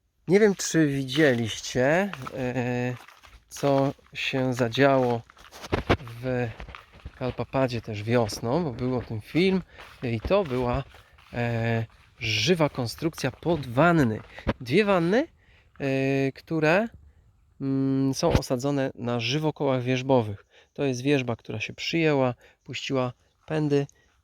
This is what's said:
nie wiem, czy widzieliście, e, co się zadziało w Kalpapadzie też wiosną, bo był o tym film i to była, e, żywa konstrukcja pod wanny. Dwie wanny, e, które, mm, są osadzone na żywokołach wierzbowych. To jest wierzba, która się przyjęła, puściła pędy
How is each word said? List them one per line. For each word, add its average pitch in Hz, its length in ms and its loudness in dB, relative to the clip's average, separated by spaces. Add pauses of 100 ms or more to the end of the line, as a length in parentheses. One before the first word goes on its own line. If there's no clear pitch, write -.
(280)
nie 185 120 6
wiem, 208 160 6
czy 160 320 2
widzieliście, 139 1200 2 (220)
e, 123 600 -2 (540)
co 139 440 0 (200)
się 131 400 -2
zadziało 123 680 2 (1000)
w 123 260 -2 (680)
Kalpapadzie 123 640 -2
też 104 220 -8
wiosną, 117 600 0
bo 151 80 -4
był 127 260 -4
o 117 40 -4
tym 110 200 -8
film 185 400 0 (420)
i 117 180 -4
to 196 220 2
była, 127 400 -2 (500)
e, 113 520 -2 (340)
żywa 120 500 0
konstrukcja 135 640 -4
pod 147 360 -2
wanny. 131 540 4 (400)
Dwie 139 240 2
wanny, 202 420 2 (520)
e, 135 520 0
które, 165 560 0 (720)
mm, 135 520 0
są 165 180 0
osadzone 135 640 -2
na 120 240 -4
żywokołach 135 640 -2
wierzbowych. 127 640 0 (280)
To 147 100 -6
jest 127 180 -2
wierzba, 131 340 0
która 113 240 -10
się 123 140 -8
przyjęła, 143 600 0 (300)
puściła 127 500 -4 (320)
pędy 143 420 0 (360)